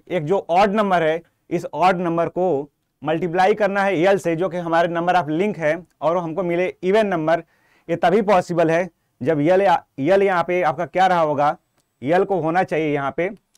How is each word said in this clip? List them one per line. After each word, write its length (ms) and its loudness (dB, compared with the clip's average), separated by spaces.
एक 160 -4
जो 260 -2
ऑड 220 4
नंबर 300 2
है, 200 0
इस 240 -4
ऑड 220 2
नंबर 320 -2
को 420 -2
मल्टीप्लाई 500 0
करना 280 0
है 120 0
L 240 2
से, 180 -2
जो 120 -2
कि 80 -8
हमारे 320 0
number 260 -2
of 140 0
link 300 -2
है, 280 -2
और 160 0
हमको 260 -4
मिले 400 -2
इवन 240 2
नंबर। 380 -2
ये 60 0
तभी 260 2
पॉसिबल 480 2
है 200 0
जब 160 0
L 220 2
या, 240 2
L 220 2
यहाँ 220 0
पे 180 -2
आपका 240 -2
क्या 200 2
रहा 140 2
होगा, 360 0
L 240 2
को 140 -2
होना 220 0
चाहिए 320 -2
यहाँ 220 -4
पे 140 -2